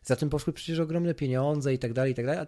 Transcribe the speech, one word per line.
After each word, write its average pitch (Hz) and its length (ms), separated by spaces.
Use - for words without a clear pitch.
za 127 120
tym 151 140
poszły 151 240
przecież 165 260
ogromne 170 340
pieniądze 139 600
i 127 60
tak 117 140
dalej, 131 180
i 120 40
tak 120 100
dalej, - 160
a, 165 60